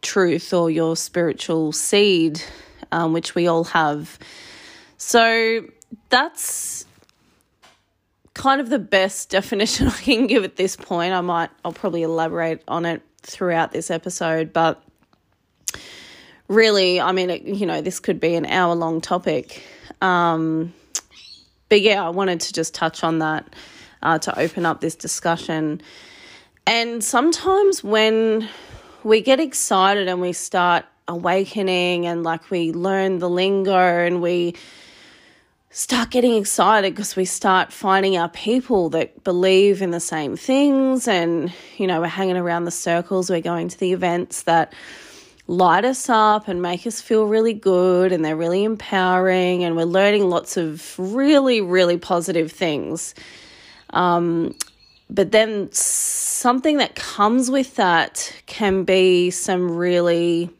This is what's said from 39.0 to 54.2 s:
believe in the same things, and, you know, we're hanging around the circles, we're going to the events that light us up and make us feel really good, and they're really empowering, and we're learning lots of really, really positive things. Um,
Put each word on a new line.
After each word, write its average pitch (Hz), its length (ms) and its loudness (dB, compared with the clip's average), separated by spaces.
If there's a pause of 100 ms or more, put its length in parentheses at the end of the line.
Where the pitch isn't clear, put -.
believe 190 580 4
in 185 80 -2
the 170 100 -4
same 151 340 -6
things, 262 720 2
and, 170 460 0 (240)
you 196 100 -2
know, 170 140 0
we're 175 60 -2
hanging 185 300 -2
around 170 280 -2
the 175 60 -6
circles, 175 580 -2
we're 170 140 -2
going 170 260 -4
to - 100 -14
the 185 140 0
events 180 500 -2
that 165 300 2 (760)
light 180 380 4
us 254 240 -2
up 214 400 2
and 180 140 -4
make 180 240 -4
us 226 140 -8
feel 220 260 2
really 220 260 2
good, 185 580 2
and 165 140 0
they're 156 120 -2
really 170 280 0
empowering, 185 1000 0
and 170 120 -2
we're 165 80 0
learning 196 440 2
lots 175 280 -2
of 160 420 -6
really, 254 640 2
really 180 380 2
positive 170 520 -2
things. 147 640 -4 (760)
Um, 170 640 0 (540)